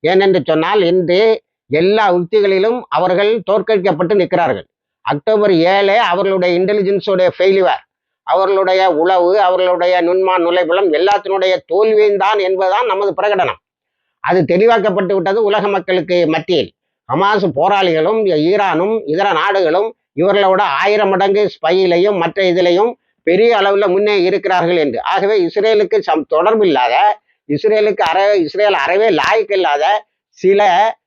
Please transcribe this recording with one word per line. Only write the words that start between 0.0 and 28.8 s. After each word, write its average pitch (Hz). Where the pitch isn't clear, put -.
ஏனென்று 190
சொன்னால் 165
இன்று 185
எல்லா 190
உத்திகளிலும் 202
அவர்கள் 185
தோற்கடிக்கப்பட்டு 190
நிற்கிறார்கள். 170
அக்டோபர் 208
ஏழு 196
அவர்களுடைய 185
இன்டெலிஜென்ஸுடைய 190
ஃபெயிலியர், 185
அவர்களுடைய 190
உளவு, 180
அவர்களுடைய 180
நுண்மான் 185
நுழைபுலம் 175
எல்லாத்தினுடைய 190
தோல்வியும் 208
தான் 202
என்பதுதான் 190
நமது 196
பிரகடனம். 185
அது 175
தெளிவாக்கப்பட்டு 196
விட்டது 196
உலக 208
மக்களுக்கு 180
மத்தியில். 170
ஹமாஸ் 196
போராளிகளும் 190
ஈரானும் 185
இதர 185
நாடுகளும் 190
இவர்களோட 190
ஆயிரம் 196
மடங்கு 196
ஸ்பையிலையும் 180
மற்ற 170
இதிலையும் 180
பெரிய 214
அளவுல 202
முன்னே 202
இருக்கிறார்கள் 180
என்று. 139
ஆகவே 196
இஸ்ரேலுக்கு 208
சம்-, 156
தொடர்பு 208
இல்லாத, 147
இஸ்ரேலுக்கு 214
அற-, 190
இஸ்ரேல் 196
அறவே 180